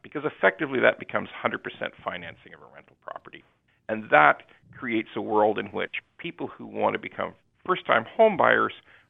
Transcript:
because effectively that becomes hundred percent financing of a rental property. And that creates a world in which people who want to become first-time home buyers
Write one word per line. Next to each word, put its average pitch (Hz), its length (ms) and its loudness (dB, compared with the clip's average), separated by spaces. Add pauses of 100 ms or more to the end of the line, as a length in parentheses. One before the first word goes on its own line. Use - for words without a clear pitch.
because 139 200 -12
effectively 151 560 -2
that - 200 4
becomes 101 300 -8
hundred - 340 -6
percent - 400 -10
financing 87 500 -12
of 76 80 -20
a 65 140 -20
rental - 260 -20
property. - 420 -16 (440)
And 110 240 -6
that 147 320 6 (280)
creates 113 440 -4
a 117 60 -4
world 107 360 2
in 101 100 -6
which 98 360 -8 (160)
people 165 260 -12
who 117 220 -16
want 104 260 -2
to 107 60 -4
become - 340 -10 (320)
first-time 120 400 0
home 220 320 4
buyers 113 360 4 (360)